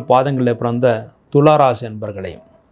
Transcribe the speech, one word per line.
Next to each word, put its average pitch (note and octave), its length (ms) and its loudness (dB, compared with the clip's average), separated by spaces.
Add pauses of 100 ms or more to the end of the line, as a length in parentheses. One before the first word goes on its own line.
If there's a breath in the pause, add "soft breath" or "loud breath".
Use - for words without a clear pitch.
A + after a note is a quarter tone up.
(120)
பாதங்களில் B2+ 500 0
பிறந்த A#2+ 260 -2 (460)
துலா D3 240 4
ராசி B2 300 0
அன்பர்களே, G#2+ 460 -12 (400)